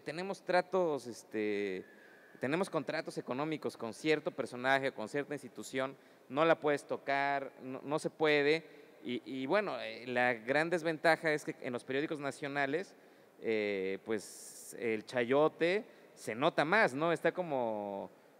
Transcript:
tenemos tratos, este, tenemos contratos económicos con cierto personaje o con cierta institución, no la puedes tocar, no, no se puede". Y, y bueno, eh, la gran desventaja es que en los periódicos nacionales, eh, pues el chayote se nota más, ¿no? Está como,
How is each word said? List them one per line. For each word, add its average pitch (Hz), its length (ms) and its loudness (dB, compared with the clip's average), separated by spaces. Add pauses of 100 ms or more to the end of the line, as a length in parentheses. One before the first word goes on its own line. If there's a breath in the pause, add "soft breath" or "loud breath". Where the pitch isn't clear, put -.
tenemos 175 380 -6
tratos, 175 640 2
este, 104 760 -2 (560 loud breath)
tenemos 160 300 0
contratos 156 480 -4
económicos 143 580 -4
con 113 180 -8
cierto 151 360 2
personaje 131 600 0
o - 40 -4
con 107 160 -8
cierta 143 240 -4
institución, 131 640 -6 (340 soft breath)
no 143 160 2
la 165 140 6
puedes 147 260 2
tocar, 139 640 -2 (100)
no, 131 220 -10
no 143 140 -2
se 160 140 -2
puede". 151 520 4 (400 loud breath)
Y, 123 220 -4
y 131 220 -6
bueno, 165 340 0
eh, 113 240 -10
la 123 280 4
gran 135 360 0
desventaja 160 640 2
es 151 100 -2
que - 180 -6
en 123 120 -6
los 117 100 -6
periódicos 147 360 -2
nacionales, 143 720 -2 (480 soft breath)
eh, 101 640 0
pues - 760 -8
el 110 260 -2
chayote 151 800 2 (280 loud breath)
se - 220 -8
nota 151 300 2
más, 180 280 4
¿no? 160 200 0
Está 160 180 2
como, 110 800 -4 (280 soft breath)